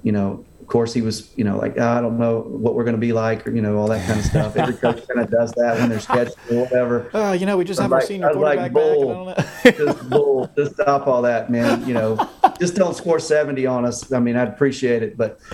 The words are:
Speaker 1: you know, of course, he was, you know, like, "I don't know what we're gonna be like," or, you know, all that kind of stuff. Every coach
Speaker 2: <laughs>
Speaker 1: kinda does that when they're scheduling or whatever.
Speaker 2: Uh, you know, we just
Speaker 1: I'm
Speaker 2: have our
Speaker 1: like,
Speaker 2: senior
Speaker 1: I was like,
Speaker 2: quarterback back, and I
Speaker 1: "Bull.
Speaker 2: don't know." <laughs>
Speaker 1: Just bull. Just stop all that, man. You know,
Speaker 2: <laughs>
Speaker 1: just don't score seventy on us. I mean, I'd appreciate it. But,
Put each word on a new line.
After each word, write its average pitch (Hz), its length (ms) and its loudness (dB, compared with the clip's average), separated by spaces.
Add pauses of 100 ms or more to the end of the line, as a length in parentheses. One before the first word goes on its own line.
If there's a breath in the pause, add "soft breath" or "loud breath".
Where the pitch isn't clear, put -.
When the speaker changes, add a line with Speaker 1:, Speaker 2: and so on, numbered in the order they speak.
Speaker 1:
you 110 100 0
know, 98 320 -2 (180)
of - 60 -20
course, 117 260 0
he 120 80 0
was, 110 340 -6
you 110 80 -2
know, 101 140 0
like, - 200 -4
"I 120 220 2
don't 117 180 -2
know 117 300 0
what 110 260 -2
we're 117 120 -2
gonna 117 120 0
be 117 140 0
like," 113 340 -2
or, - 60 -6
you 117 100 0
know, 104 160 0
all 104 120 0
that 98 180 -2
kind 110 100 0
of 101 80 -2
stuff. 127 300 0
Every 123 180 0
coach - 340 -2
Speaker 2:
<laughs> 123 60 -8
Speaker 1:
kinda 117 160 0
does 113 280 0
that 120 200 2
when 120 120 2
they're 110 100 -2
scheduling - 520 -2
or 120 120 2
whatever. 123 500 0
Speaker 2:
Uh, 202 200 0
you 185 120 0
know, 202 120 0
we 180 80 2
just 175 160 -2
Speaker 1:
I'm - 20 2
Speaker 2:
have - 80 0
our 135 80 4
Speaker 1:
like, - 80 0
Speaker 2:
senior 190 220 -2
Speaker 1:
I - 20 2
was 147 60 0
like, 143 340 2
Speaker 2:
quarterback - 20 -8
back, 151 120 4
and 151 160 4
I - 20 2
Speaker 1:
"Bull. 113 220 -4
Speaker 2:
don't 185 120 -6
know." - 480 2
<laughs> 139 80 0
Speaker 1:
Just 127 160 -8
bull. 139 460 2
Just 143 200 -2
stop 143 320 2
all 123 160 2
that, 117 280 0
man. 117 340 0
You 123 80 -2
know, 110 360 0 (140)
Speaker 2:
<laughs> - 180 0
Speaker 1:
just 175 140 -2
don't 180 200 2
score 165 240 0
seventy 143 460 0
on 127 180 0
us. 120 300 -4
I 123 80 2
mean, 120 160 2
I'd 123 100 2
appreciate 123 560 0
it. 104 140 -6
But, 110 200 -2 (160 loud breath)